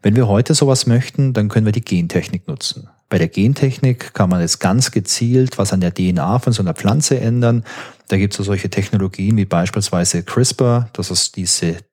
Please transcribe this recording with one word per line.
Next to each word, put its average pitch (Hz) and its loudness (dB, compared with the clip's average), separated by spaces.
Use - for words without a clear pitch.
Wenn 104 2
wir 123 4
heute 107 2
sowas 135 2
möchten, 127 2
dann 107 0
können 110 2
wir 104 2
die 113 -2
Gentechnik - -2
nutzen. - -10
Bei 92 0
der 82 2
Gentechnik 127 0
kann 92 2
man 90 2
jetzt - -2
ganz 104 0
gezielt 123 0
was 95 0
an 95 2
der 87 0
D 92 0
N 90 2
A 107 0
von 120 0
so 107 0
einer 85 -2
Pflanze 127 0
ändern. 117 2
Da 98 0
gibt's 98 0
so 101 -6
solche 98 -2
Technologien 95 0
wie 98 2
beispielsweise 87 -2
crispr. 120 0
Das 90 -6
ist - -4
diese 87 -2